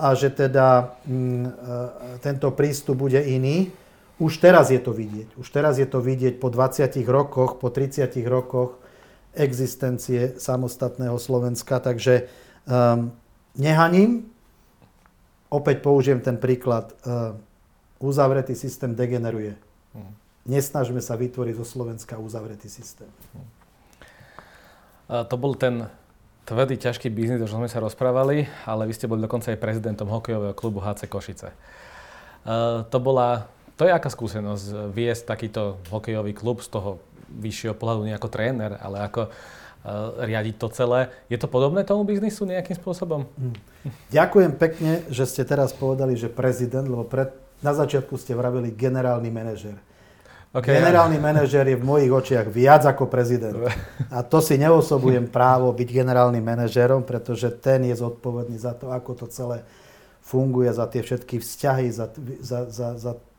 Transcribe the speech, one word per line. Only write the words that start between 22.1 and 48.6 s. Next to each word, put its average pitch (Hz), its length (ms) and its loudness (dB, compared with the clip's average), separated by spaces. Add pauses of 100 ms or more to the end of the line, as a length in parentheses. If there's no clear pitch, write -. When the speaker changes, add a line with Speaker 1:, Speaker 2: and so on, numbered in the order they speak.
Speaker 1:
uzavretý 107 480 -14
systém. 110 400 -20 (2000)
Speaker 3:
A 120 160 -4
to - 160 -6
bol 135 160 -2
ten 120 320 -2 (560)
tvrdý, 127 320 0
ťažký 120 320 -6
biznis, 113 320 -2
o 107 80 -4
čom 113 160 -6
sme 117 80 -8
sa 117 80 -6
rozprávali, 131 640 0 (240)
ale 110 160 -4
vy 110 80 -4
ste 113 160 -6
boli 110 160 -2
dokonca 113 240 -4
aj 110 80 -4
prezidentom 107 480 -4
hokejového 107 480 -4
klubu 101 320 -6
H 104 160 -6
C - 80 -12
Košice. 95 400 -12
E, - 80 -20 (1300)
to 127 160 -2
bola, 120 480 2 (320)
to 165 80 6
je 185 40 6
aká 156 200 0
skúsenosť 104 800 -8
viesť 117 320 -2
takýto 107 640 -6
hokejový 107 480 -6
klub 117 240 -4
z - 80 -16
toho 98 320 -8 (320)
vyššieho 110 400 -8
pohľadu, 113 320 -4
nie 110 80 -6
ako 107 160 -8
tréner, 110 480 -4
ale 98 240 -10
ako, 104 240 -4
e, 202 40 -6 (1000)
riadiť 110 320 -4
to 117 80 -4
celé. 123 400 0 (240)
Je 120 80 -4
to 131 80 -4
podobné 165 400 2
tomu 208 160 2
biznisu 208 400 -2
nejakým 185 320 -6
spôsobom? 170 480 -6
Speaker 1:
Hm. 127 320 -8 (560)
Ďakujem 175 480 6
pekne, 160 320 2 (160)
že 127 160 0
ste 127 240 -2
teraz 139 240 2
povedali, 131 480 -2
že 117 80 -6
prezident, 127 560 -2
lebo 120 240 -4
pred, 131 240 -2 (320)
na 147 80 2
začiatku 139 480 -2
ste 120 160 -6
vraveli 123 400 -2